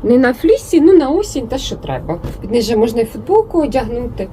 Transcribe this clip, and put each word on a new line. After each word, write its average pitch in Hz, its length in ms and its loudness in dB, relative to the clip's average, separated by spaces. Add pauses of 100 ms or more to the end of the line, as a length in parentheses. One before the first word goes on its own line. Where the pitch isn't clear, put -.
Не 240 160 4
на 254 160 2
флісі, 339 460 2
ну 339 120 6
на 294 160 6
осінь 285 400 -4
те, 262 100 -4
що - 180 -8
треба. 135 420 -8 (220)
Під 196 100 -12
низ 233 140 0
же 220 120 -2
можна 226 240 0
і 226 40 0
футболку 349 580 0
одягнути. 240 720 -4